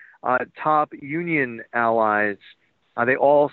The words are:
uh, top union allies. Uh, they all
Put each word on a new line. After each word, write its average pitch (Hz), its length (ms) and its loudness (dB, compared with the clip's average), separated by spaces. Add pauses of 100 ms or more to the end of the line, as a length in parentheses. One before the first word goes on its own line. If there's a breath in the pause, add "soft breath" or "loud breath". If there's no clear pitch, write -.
(220 soft breath)
uh, 127 160 0 (240)
top 151 400 0
union 143 640 -4 (100)
allies. 110 640 0 (580)
Uh, 117 100 -2
they 131 100 2
all 143 380 4